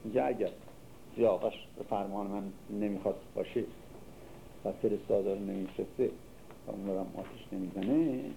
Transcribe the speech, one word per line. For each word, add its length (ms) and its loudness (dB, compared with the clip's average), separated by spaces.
میگه 220 4
اگر 240 2
سیاوش 380 6
به 60 -6
فرمان 440 0
من 160 -2
نمیخواد 460 2
باشه 280 2
و 60 2
فرستاده 640 4
رو 60 0
نمیفرسته 720 0
و 40 -4
اون 160 -4
رو 120 2
هم 80 -2
آتش 340 -8
نمیزنه 680 2